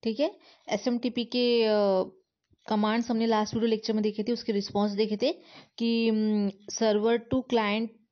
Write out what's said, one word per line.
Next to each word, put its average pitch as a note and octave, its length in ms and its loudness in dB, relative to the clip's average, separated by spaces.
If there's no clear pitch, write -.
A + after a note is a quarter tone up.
ठीक A3+ 180 -4
है, D#4+ 100 2
एस - 200 -2
एम A#3+ 100 0
टी A#3+ 120 -2
पी A#3+ 140 -4
के, A#3+ 400 2
अ, G#3+ 120 4
कमांड्स A3 420 0
हमने A3+ 160 0
लास्ट G#3+ 280 0
वीडियो A3+ 160 0
लेक्चर A3 220 -2
में G#3+ 100 0
देखे G#3+ 200 -2
थे, A#3 100 -2
उसके A#3 200 -4
रिस्पॉन्स G3+ 400 0
देखे G#3 240 -2
थे C4+ 160 -2
कि, A3+ 320 2
उम, G#3+ 380 2
server A3 420 2
to A#3+ 260 -2
client A3 340 0